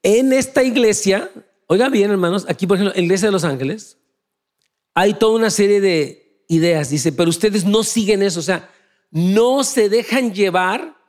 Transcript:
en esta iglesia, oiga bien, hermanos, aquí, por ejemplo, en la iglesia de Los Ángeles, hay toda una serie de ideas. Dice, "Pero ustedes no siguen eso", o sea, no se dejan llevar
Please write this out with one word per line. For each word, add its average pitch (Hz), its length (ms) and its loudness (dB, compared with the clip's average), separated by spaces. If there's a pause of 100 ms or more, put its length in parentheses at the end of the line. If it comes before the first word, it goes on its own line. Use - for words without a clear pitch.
en 247 280 4
esta 262 300 0
iglesia, 220 640 0 (380)
oiga 214 220 2
bien, 208 240 2
hermanos, 185 360 -2
aquí, 180 200 -4
por 196 80 2
ejemplo, 190 180 -2
en 190 60 -2
la 175 40 0
iglesia 185 220 0
de 208 60 2
Los 180 100 0
Ángeles, 139 560 -6 (960)
hay 196 200 2
toda 220 220 2
una 226 140 0
serie 202 300 2
de - 680 -4
ideas. 160 440 0
Dice, 147 200 -2
"Pero 165 180 0
ustedes 196 360 -2
no 208 180 2
siguen 208 400 0
eso", 180 160 -2
o 156 60 -8
sea, 175 260 -6 (400)
no 220 540 0
se 214 240 0
dejan 233 440 -2
llevar 190 640 -2 (120)